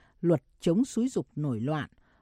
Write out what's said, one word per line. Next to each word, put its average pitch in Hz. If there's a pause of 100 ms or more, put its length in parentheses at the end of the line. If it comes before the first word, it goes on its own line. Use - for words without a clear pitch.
(220)
luật 170 (160)
chống 185
xúi 233
giục 190
nổi 143
loạn, 139 (320)